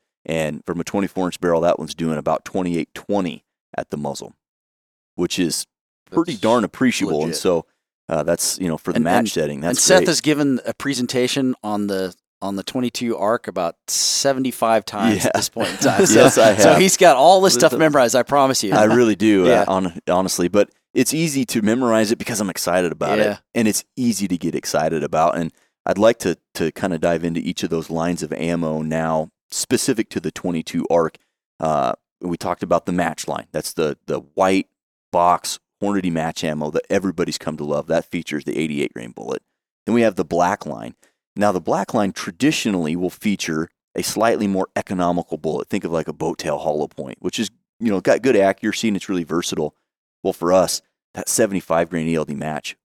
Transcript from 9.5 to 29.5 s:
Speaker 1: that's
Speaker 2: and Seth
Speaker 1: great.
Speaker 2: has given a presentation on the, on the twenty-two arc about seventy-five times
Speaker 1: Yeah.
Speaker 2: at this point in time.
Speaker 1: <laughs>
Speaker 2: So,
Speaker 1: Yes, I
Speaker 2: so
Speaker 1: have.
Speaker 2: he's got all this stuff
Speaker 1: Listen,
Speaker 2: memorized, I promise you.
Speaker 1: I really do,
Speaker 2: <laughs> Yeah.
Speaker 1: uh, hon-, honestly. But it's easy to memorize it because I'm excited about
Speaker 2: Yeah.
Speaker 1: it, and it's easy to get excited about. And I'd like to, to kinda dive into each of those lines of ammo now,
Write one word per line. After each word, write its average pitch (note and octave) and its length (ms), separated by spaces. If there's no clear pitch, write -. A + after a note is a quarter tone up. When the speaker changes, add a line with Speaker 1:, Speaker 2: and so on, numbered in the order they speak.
Speaker 1:
that's E3 100
Speaker 2:
and - 80
Seth F#3 220
Speaker 1:
great. - 80
Speaker 2:
has D#3 140
given C#3+ 440
a A2 80
presentation B2+ 880
on G#2 260
the, F#2+ 260
on G2 160
the F#2+ 60
twenty-two B2 560
arc G#2+ 300
about F2 280
seventy-five B2+ 960
times G#2 400
Speaker 1:
Yeah. - 40
Speaker 2:
at G2 60
this G2+ 140
point G#2 220
in F#2 80
time. C3+ 280
Speaker 1:
<laughs> - 0
Speaker 2:
So, A2 140
Speaker 1:
Yes, B2+ 180
I G#2+ 180
Speaker 2:
so G#2+ 140
Speaker 1:
have. D#3+ 100
Speaker 2:
he's F#3 160
got E3 200
all F3 240
this F#3 140
stuff C#3+ 180
Speaker 1:
Listen, B2 80
Speaker 2:
memorized, C#3+ 360
I A#2+ 60
promise C3+ 400
you. G2 100
Speaker 1:
I G#2+ 120
really A2+ 320
do, G2+ 280
Speaker 2:
<laughs> - 20
Yeah. F2 160
Speaker 1:
uh, - 40
hon-, F#2+ 420
honestly. F2+ 400
But G2+ 220
it's - 200
easy D3 320
to A#2 160
memorize A2 500
it A#2 60
because A2+ 220
I'm G2 100
excited F2 420
about D2+ 260
Speaker 2:
Yeah. G#2 160
Speaker 1:
it, - 60
and A#2 140
it's - 160
easy G#2 320
to F2 100
get D#2+ 160
excited D#2 480
about. D#2+ 360
And E2 140
I'd F#2 120
like A2+ 220
to, F2 160
to D#2+ 180
kinda F#2 260
dive E2+ 260
into E2+ 160
each - 220
of F2 80
those E2 200
lines E2 320
of D2+ 100
ammo E2 500
now, D#2+ 480